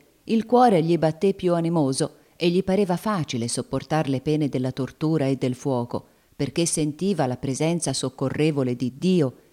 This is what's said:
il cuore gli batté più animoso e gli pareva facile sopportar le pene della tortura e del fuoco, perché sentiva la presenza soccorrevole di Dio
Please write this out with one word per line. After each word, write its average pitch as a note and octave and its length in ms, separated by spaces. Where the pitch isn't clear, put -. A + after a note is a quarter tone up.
il A3 200
cuore A#3+ 380
gli E3+ 120
batté D#3+ 380
più F3+ 220
animoso D#3+ 600
e F3 140
gli F3+ 140
pareva F#3+ 340
facile D3 500
sopportar C3+ 640
le C3 120
pene D3+ 260
della B2+ 240
tortura D3 540
e C3+ 120
del B2+ 180
fuoco, A#2+ 500
perché D#3 320
sentiva D#3 580
la B2 120
presenza D3+ 560
soccorrevole C3+ 840
di B2 240
Dio D#3+ 360